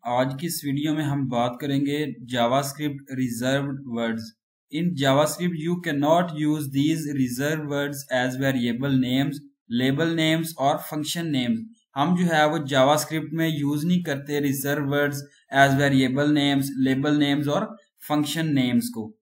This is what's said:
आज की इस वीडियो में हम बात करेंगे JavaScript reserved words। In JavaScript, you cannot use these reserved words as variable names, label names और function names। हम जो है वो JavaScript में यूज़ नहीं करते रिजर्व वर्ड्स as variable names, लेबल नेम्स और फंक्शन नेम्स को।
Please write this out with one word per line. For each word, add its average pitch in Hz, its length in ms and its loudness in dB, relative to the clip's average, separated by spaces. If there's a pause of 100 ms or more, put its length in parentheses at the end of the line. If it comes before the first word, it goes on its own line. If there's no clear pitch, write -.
(140)
आज 135 260 0
की 170 60 -6
इस 170 180 -6
वीडियो 147 300 -2
में 156 100 -2
हम 143 240 -2
बात 123 320 0
करेंगे 143 400 0 (320)
JavaScript 139 880 -2
reserved 131 580 -2 (200)
words। 113 280 -4 (460)
In 170 260 0
JavaScript, 165 640 2
you 175 140 -2 (100)
cannot 160 540 2
use 151 340 0
these 151 320 0 (140)
reserved 143 520 -2
words 143 300 -4 (160)
as 127 240 -2
variable 131 640 0
names, 135 340 0 (420)
label 156 380 2
names 160 380 0
और 147 200 2 (120)
function 156 480 -4
names। 117 260 0 (320)
हम 160 200 2
जो 180 180 2
है 151 140 6
वो 160 100 0 (160)
JavaScript 147 640 2
में 165 80 2
यूज़ 147 380 -2
नहीं 175 240 2
करते 143 400 -2
रिजर्व 139 440 -2
वर्ड्स 139 320 0 (380)
as 135 180 4
variable 139 560 4
names, 139 340 2 (180)
लेबल 147 360 2
नेम्स 143 220 0
और 196 200 0 (400)
फंक्शन 151 460 0
नेम्स 123 400 2
को। 110 160 -8 (120)